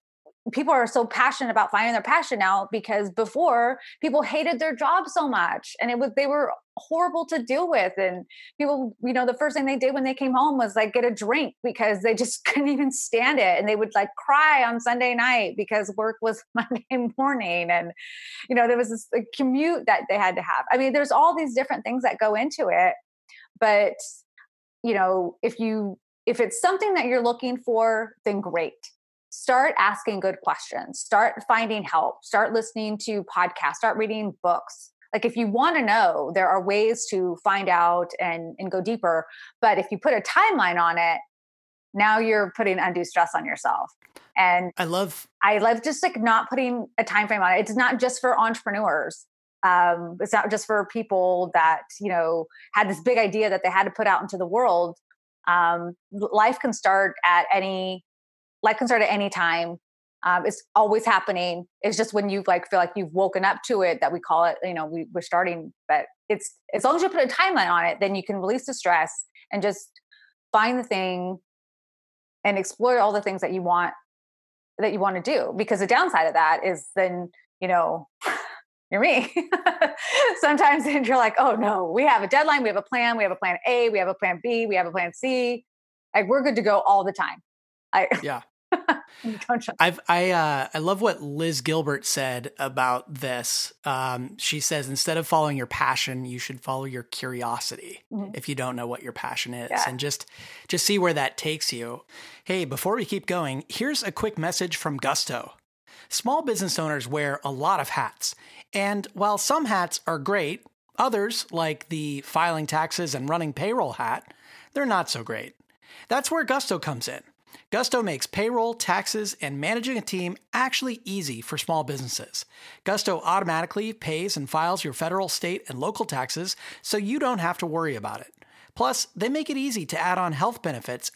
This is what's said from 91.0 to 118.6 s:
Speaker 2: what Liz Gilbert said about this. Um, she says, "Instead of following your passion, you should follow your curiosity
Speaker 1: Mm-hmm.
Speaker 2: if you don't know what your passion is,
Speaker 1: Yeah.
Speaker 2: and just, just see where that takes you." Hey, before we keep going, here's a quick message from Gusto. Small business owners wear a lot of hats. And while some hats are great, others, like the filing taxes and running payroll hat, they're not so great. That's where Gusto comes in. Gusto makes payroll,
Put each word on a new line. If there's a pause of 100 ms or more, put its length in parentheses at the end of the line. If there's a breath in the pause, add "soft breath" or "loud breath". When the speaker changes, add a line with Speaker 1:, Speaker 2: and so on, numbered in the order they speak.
Speaker 2:
what
Liz
Gilbert
said
about
this. (120)
Um,
she
says,
"Instead
of
following
your
passion,
you
should
follow
your
curiosity
Speaker 1:
Mm-hmm.
Speaker 2:
if
you
don't
know
what
your
passion
is,
Speaker 1:
Yeah.
Speaker 2:
and
just, (420 loud breath)
just
see
where
that
takes
you." (400 loud breath)
Hey,
before
we
keep
going,
here's
a
quick
message
from
Gusto. (560 loud breath)
Small
business
owners
wear
a
lot
of
hats. (400 loud breath)
And
while
some
hats
are
great, (360)
others,
like
the
filing
taxes
and
running
payroll
hat, (400 loud breath)
they're
not
so
great. (540 loud breath)
That's
where
Gusto
comes
in. (480 loud breath)
Gusto
makes
payroll,